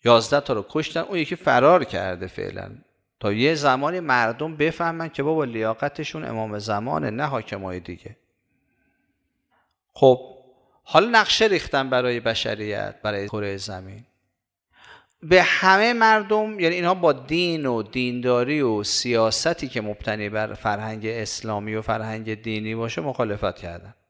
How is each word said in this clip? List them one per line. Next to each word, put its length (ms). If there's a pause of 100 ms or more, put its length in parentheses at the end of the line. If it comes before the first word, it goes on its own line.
یازده 360
تا 140
رو 160
کشتن، 300
اون 180
یکی 180
فرار 480
کرده 440
فعلاً، 440 (480)
تا 140
یه 220
زمانی 440
مردم 580
بفهمن 520
که 140
بابا 200
لیاقتشون 840
امام 340
زمانه، 500
نه 160
حاکمای 540
دیگه. 380 (1800)
خب، 440 (460)
حالا 260 (100)
نقشه 280
ریختن 420
برای 300
بشریت، 840
برای 260
کره 300
زمین. 480 (1160)
به 200
همه 500
مردم، 680
یعنی 160
اینها 180
با 200
دین 520
و 180
دینداری 800
و 220
سیاستی 840
که 140
مبتنی 480
بر 240
فرهنگ 520
اسلامی 680
و 60
فرهنگ 600
دینی 340
باشه، 260
مخالفت 560
کردن. 380 (140)